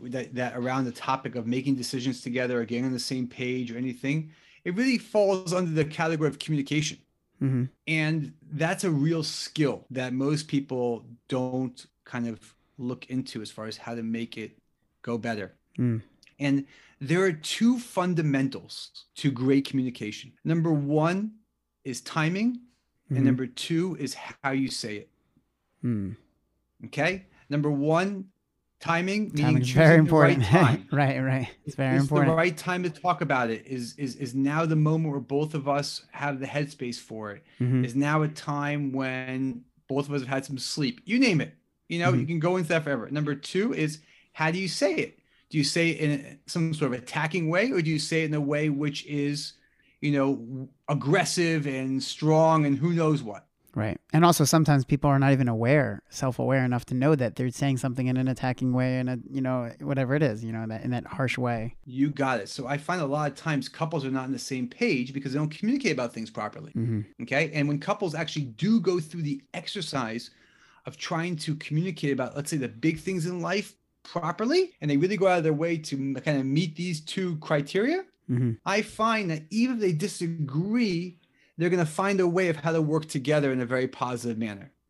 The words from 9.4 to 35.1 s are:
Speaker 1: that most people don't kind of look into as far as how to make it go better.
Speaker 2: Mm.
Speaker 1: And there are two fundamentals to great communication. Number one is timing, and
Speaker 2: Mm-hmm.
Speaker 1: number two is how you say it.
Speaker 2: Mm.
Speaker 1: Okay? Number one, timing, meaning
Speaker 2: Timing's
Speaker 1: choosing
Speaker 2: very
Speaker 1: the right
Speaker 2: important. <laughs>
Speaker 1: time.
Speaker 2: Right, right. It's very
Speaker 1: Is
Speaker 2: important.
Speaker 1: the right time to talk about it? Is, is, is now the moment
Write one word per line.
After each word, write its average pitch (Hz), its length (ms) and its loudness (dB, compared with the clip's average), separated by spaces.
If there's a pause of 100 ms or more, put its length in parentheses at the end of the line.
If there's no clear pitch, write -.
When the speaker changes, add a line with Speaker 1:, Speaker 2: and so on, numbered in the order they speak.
Speaker 1:
that 127 240 -4
most 147 340 0
people 123 580 -2 (220)
don't 127 580 -4 (200)
kind 120 220 -6
of 110 120 -8 (380)
look 123 320 -8
into 131 320 -6
as 104 80 -12
far 110 160 -12
as 110 120 -10
how 117 180 -10
to 117 80 -6
make 113 340 -4
it 110 200 -12 (440)
go 117 160 -4
better. 107 380 -6 (220)
Speaker 2:
Mm. 117 240 0 (380)
Speaker 1:
And 139 260 0 (360)
there 160 220 2
are 190 80 4
two 226 480 2
fundamentals 151 1300 -2 (100)
to 139 160 0
great 135 340 4
communication. 123 680 -6 (100)
Number 165 280 2
one 156 600 2 (520)
is 131 180 -8
timing, 190 580 -2 (500)
and 131 80 0
Speaker 2:
Mm-hmm. 135 80 4
Speaker 1:
number 131 220 2
two 165 520 -4
is 139 140 -6
how - 380 -6
you 135 180 0
say 107 280 -8
it. 104 120 -16 (720)
Speaker 2:
Mm. 107 320 -4 (720)
Speaker 1:
Okay? 180 400 -2 (240)
Number 147 220 0
one, 170 540 0 (540)
timing, 190 540 0
meaning 147 120 2
Speaker 2:
Timing's 139 220 4
Speaker 1:
choosing 127 160 4
Speaker 2:
very 160 120 12 (100)
Speaker 1:
the 160 80 4
right 147 240 8
Speaker 2:
important. 127 60 2
<laughs> - 20 4
Speaker 1:
time. 131 460 6
Speaker 2:
Right, 139 280 2
right. 131 300 0 (160)
It's 147 100 -10
very 131 220 2
Speaker 1:
Is 139 60 4
Speaker 2:
important. 143 280 4
Speaker 1:
the 160 60 4
right 165 200 2
time 180 260 -2
to 180 60 -2
talk 175 320 -2
about 131 280 2
it? 110 180 -4
Is, 123 300 -8
is, 135 180 -6
is 127 200 -8
now 143 300 2
the 160 100 2
moment 156 360 2